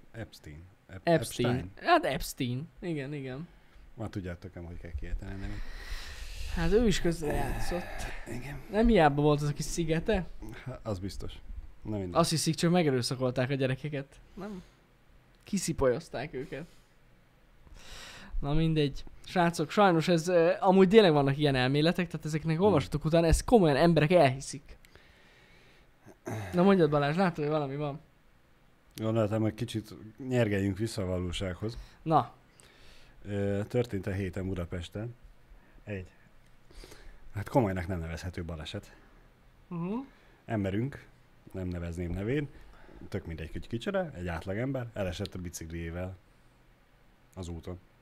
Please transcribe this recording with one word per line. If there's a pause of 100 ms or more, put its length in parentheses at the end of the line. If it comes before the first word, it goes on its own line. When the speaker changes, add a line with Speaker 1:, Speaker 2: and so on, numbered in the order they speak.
(120)
Speaker 1:
Epstein. (240)
Ep-,
Speaker 2:
Epstein.
Speaker 1:
Epstein. (100)
Speaker 2:
Hát
Epstein. (140)
Igen,
igen. (460)
Speaker 1:
Már
tudjátok,
nem,
hogy
kell
kiejteni
a
nevét. (920)
Speaker 2:
Hát
ő
is
közrejátszott. (220)
Speaker 1:
Igen. (120)
Speaker 2:
Nem
hiába
volt
az
a
kis
szigete? (380)
Speaker 1:
Hát,
az
biztos. (480)
Na
mindegy.
Speaker 2:
Azt
hiszik,
csak
megerőszakolták
a
gyerekeket. (140)
Nem. (800)
Kiszipolyozták
őket. (1700)
Na
mindegy. (220)
Srácok,
sajnos
ez,
ö,
amúgy
tényleg
vannak
ilyen
elméletek,
tehát
ezeknek
Speaker 1:
Hmm.
Speaker 2:
olvasatok
után,
ezt
komolyan
emberek
elhiszik. (1800)
Na
mondjad,
Balázs,
látod,
hogy
valami
van. (960)
Speaker 1:
Gondoltam,
hogy
kicsit (320)
nyergeljünk
vissza
a
valósághoz. (240)
Speaker 2:
Na. (920)
Speaker 1:
Ö,
történt
a
héten
Budapesten (680)
egy, (1300)
hát
komolynak
nem
nevezhető
baleset. (720)
Speaker 2:
Mhm. (520)
Speaker 1:
Emberünk, (460)
nem
nevezném
nevén, (600)
tök
mindegy,
hogy
kicsoda,
egy
átlagember,
elesett
a
bicikliével (1160)
az
úton. (220)